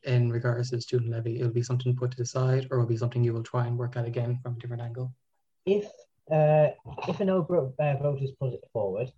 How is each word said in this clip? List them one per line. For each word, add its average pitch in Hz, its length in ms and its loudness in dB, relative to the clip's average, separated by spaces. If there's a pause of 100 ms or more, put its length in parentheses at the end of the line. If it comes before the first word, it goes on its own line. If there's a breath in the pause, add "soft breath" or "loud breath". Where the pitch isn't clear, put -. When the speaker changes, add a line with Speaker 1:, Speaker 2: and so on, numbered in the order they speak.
Speaker 1:
in 120 280 2
regards 123 380 0
to 127 60 -2
the 120 60 -2
student 117 300 0
levy? 117 280 -4
It'll 120 120 0
be 120 120 0
something 123 320 0
put 127 160 -2
to - 60 -10
the 123 80 -2
side, 131 440 2
or 131 100 2
will 117 60 4
be 113 120 0
something 120 260 0
you 117 100 2
will 113 100 -4
try 120 240 -2
and 120 100 -2
work 120 200 -4
at 117 80 -2
again 123 380 -2
from 123 120 -6
a 117 40 -10
different 120 240 -8
angle? 123 280 -8 (540)
Speaker 2:
If, 202 200 2 (460)
uh, 151 360 6 (400)
if - 120 -2
a 202 60 2
no 185 160 4
bro-, 151 380 0
uh, 143 200 2
vote 143 220 -2
is 135 80 -2 (100)
put 127 140 -2 (180)
forward, 104 460 -2